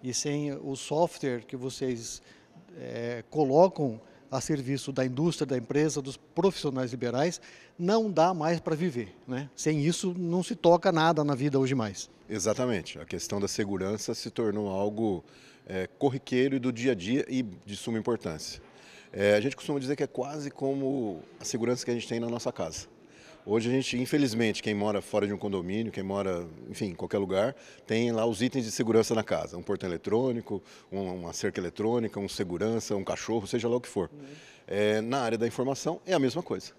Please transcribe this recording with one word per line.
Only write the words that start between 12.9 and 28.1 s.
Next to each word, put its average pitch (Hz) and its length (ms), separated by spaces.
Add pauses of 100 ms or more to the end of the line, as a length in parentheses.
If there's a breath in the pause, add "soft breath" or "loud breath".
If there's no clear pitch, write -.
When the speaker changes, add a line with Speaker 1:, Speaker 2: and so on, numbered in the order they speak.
Speaker 2:
A 76 60
questão 92 340
da 98 80
segurança 101 680
se - 160
tornou 107 400
algo, 104 540 (420 loud breath)
é, 92 220 (100)
corriqueiro 135 580
e 131 40
do 127 120
dia 120 200
a 120 40
dia 101 320
e 131 140
de 101 340
suma 113 220
importância. 104 640 (520 loud breath)
É, 101 220
a 107 40
gente 135 160
costuma 147 240
dizer 135 160
que 147 80
é 135 40
quase 143 440
como 135 720 (180)
a - 60
segurança 120 400
que 123 60
a - 20
gente 117 120
tem 117 140
na 117 80
nossa 117 240
casa. - 360 (580 loud breath)
Hoje 113 240
a - 20
gente, 131 260
infelizmente, 117 640
quem 110 120
mora 101 280
fora 104 240
de 101 60
um 101 60
condomínio, 98 520
quem 98 140
mora, 95 420 (220)
enfim, - 200
em 170 80
qualquer 98 240
lugar, 98 360 (320 loud breath)
tem 117 240